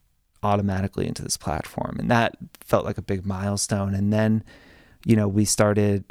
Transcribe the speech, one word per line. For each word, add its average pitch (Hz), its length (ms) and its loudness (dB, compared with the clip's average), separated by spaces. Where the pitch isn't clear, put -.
automatically 101 640 0
into - 160 -6
this - 140 -4
platform. - 640 -6
And 113 120 -2
that 117 260 2
felt - 240 0
like 104 140 -6
a 95 40 -8
big 95 240 -4
milestone. 98 680 -2
And 101 180 2
then, 110 320 2
you 113 120 4
know, 107 100 2
we 101 180 2
started, 104 680 2